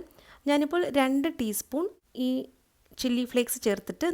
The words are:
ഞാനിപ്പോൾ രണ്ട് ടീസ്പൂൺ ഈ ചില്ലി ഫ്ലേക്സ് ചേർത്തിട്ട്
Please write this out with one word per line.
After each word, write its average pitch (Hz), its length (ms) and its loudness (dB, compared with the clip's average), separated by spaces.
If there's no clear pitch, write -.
ഞാനിപ്പോൾ 294 320 2
രണ്ട് 269 280 2
ടീസ്പൂൺ 247 460 -2
ഈ - 20 0
ചില്ലി 247 320 0
ഫ്ലേക്സ് 247 320 0
ചേർത്തിട്ട് 196 480 -2